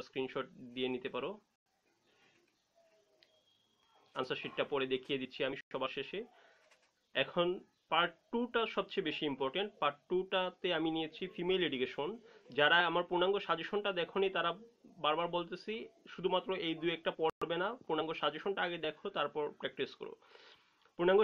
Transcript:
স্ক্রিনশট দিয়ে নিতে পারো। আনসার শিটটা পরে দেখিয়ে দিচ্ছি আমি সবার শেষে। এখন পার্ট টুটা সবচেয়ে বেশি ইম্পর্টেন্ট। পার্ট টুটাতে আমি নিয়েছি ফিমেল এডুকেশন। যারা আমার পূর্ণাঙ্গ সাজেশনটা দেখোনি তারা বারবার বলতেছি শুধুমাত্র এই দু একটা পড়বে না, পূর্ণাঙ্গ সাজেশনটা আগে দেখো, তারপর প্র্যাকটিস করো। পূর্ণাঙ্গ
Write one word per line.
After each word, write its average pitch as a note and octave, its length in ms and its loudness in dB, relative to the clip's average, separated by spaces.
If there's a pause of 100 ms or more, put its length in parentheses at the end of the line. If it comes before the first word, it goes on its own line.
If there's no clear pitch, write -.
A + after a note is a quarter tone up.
স্ক্রিনশট C3 400 -4 (280)
দিয়ে B2+ 200 0
নিতে B2 200 -6
পারো। C3 140 -4 (3000)
আনসার C3+ 240 -4
শিটটা C#3+ 300 -4
পরে C3+ 220 0
দেখিয়ে C3 280 -2
দিচ্ছি B2+ 260 -10
আমি C3+ 80 -4 (180)
সবার C3 240 -4
শেষে। D3+ 220 -6 (1040)
এখন F3 240 2 (440)
পার্ট E3+ 220 4 (180)
টুটা A#3+ 300 0 (140)
সবচেয়ে F#3+ 340 -2
বেশি D3 220 -4
ইম্পর্টেন্ট। C#3 380 -2 (120)
পার্ট C#3+ 160 2 (120)
টুটাতে F#3 580 0 (100)
আমি D#3+ 180 2
নিয়েছি D#3+ 280 -4 (120)
ফিমেল F3+ 320 2
এডুকেশন। C3 420 -2 (500)
যারা D3 180 8 (120)
আমার F3 200 2
পূর্ণাঙ্গ F3+ 260 4 (120)
সাজেশনটা G3 440 0 (100)
দেখোনি F#3+ 260 2 (100)
তারা E3+ 140 2 (540)
বারবার D#3+ 300 2
বলতেছি F3 380 -4 (400)
শুধুমাত্র F3+ 360 0 (180)
এই E3 140 0
দু E3 60 0 (100)
একটা F3 220 -2
পড়বে D#3+ 440 0
না, G3 40 2 (180)
পূর্ণাঙ্গ D#3+ 260 0 (100)
সাজেশনটা D#3+ 460 0
আগে F3 100 -4 (100)
দেখো, D3+ 180 -8 (120)
তারপর D3 260 0 (160)
প্র্যাকটিস - 400 -4
করো। - 140 -10 (840)
পূর্ণাঙ্গ F#3 280 6